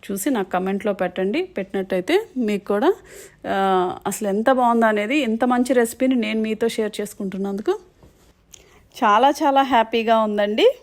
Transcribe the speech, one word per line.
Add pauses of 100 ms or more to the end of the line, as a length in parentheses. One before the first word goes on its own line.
(100)
చూసి
నాకు
కామెంట్లో
పెట్టండి.
పెట్టినట్టయితే (100)
మీకు
కూడా, (520)
ఆ,
అసలు
ఎంత
బాగుందో
అనేది,
ఇంత
మంచి
రెసిపీని
నేను
మీతో
షేర్
చేసుకుంటున్నందుకు (1300)
చాలా
చాలా
హ్యాపీగా
ఉందండి. (100)